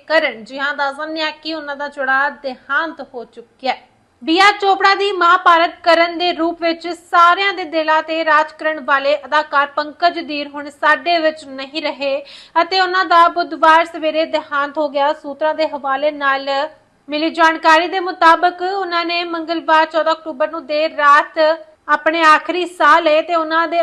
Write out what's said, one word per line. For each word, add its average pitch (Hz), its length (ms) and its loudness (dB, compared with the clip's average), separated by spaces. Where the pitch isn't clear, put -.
ਕਰਨ। 294 360 0
ਜੀ 262 140 -14
ਹਾਂ, 285 160 -2
ਦੱਸ 277 220 -4
ਦਿੰਦੇ 311 260 -6
ਹਾਂ 311 80 -2
ਕਿ 320 120 -8
ਉਹਨਾਂ 285 220 -10
ਦਾ 294 120 -8
ਜਿਹੜਾ 269 400 -2
ਦੇਹਾਂਤ 285 580 -6
ਹੋ 240 100 -12
ਚੁੱਕਿਆ 240 480 -10
ਹੈ। - 160 -12
ਬੀਆ 349 280 4
ਚੋਪੜਾ 392 340 2
ਦੀ 403 180 -2
ਮਹਾਭਾਰਤ 349 720 2
ਕਰਨ 339 340 2
ਦੇ 349 140 0
ਰੂਪ 330 300 -4
ਵਿੱਚ 330 260 -2
ਸਾਰਿਆਂ 349 640 2
ਦੇ 359 140 -6
ਦਿਲਾਂ 311 360 0
ਤੇ 320 220 -4
ਰਾਜ 311 280 0
ਕਰਨ 311 320 -6
ਵਾਲੇ 277 400 0
ਅਦਾਕਾਰ 294 420 0
ਪੰਕਜ 302 500 -2
ਧੀਰ 294 220 -8
ਹੁਣ 285 220 -12
ਸਾਡੇ 311 480 0
ਵਿੱਚ 311 280 -2
ਨਹੀਂ 269 360 -10
ਰਹੇ 277 320 -4
ਅਤੇ 370 180 0
ਉਹਨਾਂ 370 240 0
ਦਾ 339 260 6
ਬੁੱਧਵਾਰ 330 540 2
ਸਵੇਰੇ 320 440 -2
ਦੇਹਾਂਤ 294 500 -4
ਹੋ 302 100 0
ਗਿਆ। 285 240 0
ਸੂਤਰਾਂ 302 420 -4
ਦੇ 311 140 -2
ਹਵਾਲੇ 277 440 -2
ਨਾਲ 277 360 -2
ਮਿਲੀ 302 220 -2
ਜਾਣਕਾਰੀ 320 580 2
ਦੇ 370 120 -4
ਮੁਤਾਬਕ 359 640 2
ਉਹਨਾਂ 359 420 -4
ਨੇ 339 200 -4
ਮੰਗਲਵਾਰ 320 640 0
ਚੌਦਾਂ 320 280 0
ਅਕਤੂਬਰ 311 360 -6
ਨੂੰ 320 160 -10
ਦੇਰ 302 300 -2
ਰਾਤ 294 420 4
ਆਪਣੇ 311 360 0
ਆਖਰੀ 311 420 2
ਸਾਹ 339 340 2
ਲਏ 320 220 2
ਤੇ 339 120 -4
ਉਹਨਾਂ 320 340 0
ਦੇ 339 140 -2